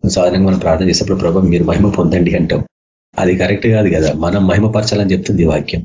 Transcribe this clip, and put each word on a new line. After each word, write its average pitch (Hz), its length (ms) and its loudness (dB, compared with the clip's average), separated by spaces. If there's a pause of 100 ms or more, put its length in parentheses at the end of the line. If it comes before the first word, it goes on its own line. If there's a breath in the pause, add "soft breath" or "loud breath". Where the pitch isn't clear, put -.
సాధారణంగా 92 400 2
మనం 95 120 2
ప్రార్థన 92 300 0
చేసేప్పుడు, 92 280 -2
"ప్రభు 87 220 0
మీరు 85 240 2
మహిమ 101 260 2
పొందండి" 87 460 0
అంటాం. - 300 -2 (540)
అది 90 160 2
కరెక్ట్ 101 320 -2
కాదు 107 220 2
కదా, 78 240 0
మనం 90 340 0
మహిమపరచాలని 104 680 0
చెప్తుంది 92 280 -2
ఈ 82 40 2
వాక్యం. 76 400 -2